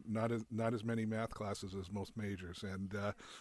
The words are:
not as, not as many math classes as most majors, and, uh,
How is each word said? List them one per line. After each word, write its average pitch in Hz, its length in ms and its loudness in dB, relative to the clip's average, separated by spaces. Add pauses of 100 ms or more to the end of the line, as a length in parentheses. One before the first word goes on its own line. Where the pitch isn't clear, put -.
not 113 240 4
as, 113 200 2
not 113 240 4
as 107 80 0
many 113 220 2
math 110 260 2
classes 101 420 -4
as 92 160 -4
most 101 260 -2
majors, 92 460 -2
and, 95 320 -2
uh, 101 200 2 (280)